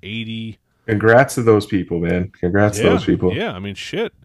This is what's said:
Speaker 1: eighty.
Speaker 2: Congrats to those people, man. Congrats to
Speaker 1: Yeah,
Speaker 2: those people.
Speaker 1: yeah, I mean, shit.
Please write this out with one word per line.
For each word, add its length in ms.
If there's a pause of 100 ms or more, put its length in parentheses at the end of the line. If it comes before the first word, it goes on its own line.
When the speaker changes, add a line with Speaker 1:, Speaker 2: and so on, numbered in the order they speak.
Speaker 1:
eighty. 560 (260)
Speaker 2:
Congrats 500
to 80
those 220
people, 340
man. 320
Congrats 460
to 80
Speaker 1:
Yeah, 60
Speaker 2:
those 120
people. 300
Speaker 1:
yeah, 180
I 80
mean, 160
shit. 380 (120)